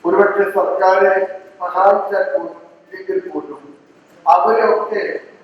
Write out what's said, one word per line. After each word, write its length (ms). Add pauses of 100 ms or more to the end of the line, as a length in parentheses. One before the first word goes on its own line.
ഒരുപക്ഷെ 400 (120)
സർക്കാരെ 560 (460)
സഹായിച്ചാൽ 720
പോലും 260 (240)
ഇല്ലെങ്കിൽ 360 (100)
പോലും 320 (640)
അവരെയൊക്കെ 800 (400)